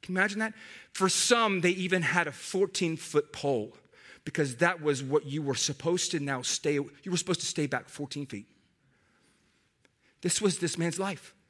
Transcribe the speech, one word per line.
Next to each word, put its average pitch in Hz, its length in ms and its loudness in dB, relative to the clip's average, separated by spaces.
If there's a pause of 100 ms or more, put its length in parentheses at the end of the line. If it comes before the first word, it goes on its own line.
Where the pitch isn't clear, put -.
Can 185 120 -6
you 185 60 2
imagine 202 200 0
that? 220 120 -2 (400)
For - 160 2
some, 214 540 4
they 180 80 4
even 185 320 0
had 165 240 2
a 143 60 -8
fourteen-foot 170 1000 0
pole 117 420 -2 (500)
because 139 320 -2
that 175 260 2
was 143 200 0
what 143 220 2
you 143 160 -6
were 139 140 -2
supposed 165 560 -2
to 160 100 -2
now 139 220 -4
stay, - 320 0
you - 360 -4
were 180 60 0
supposed 165 240 0
to - 60 -6
stay 151 200 -2
back 135 220 -4
fourteen 143 380 -10
feet. 104 200 -10 (1700)
This 180 220 0
was 196 160 2
this 170 180 -2
man's 170 220 -2
life. 190 340 -6 (180)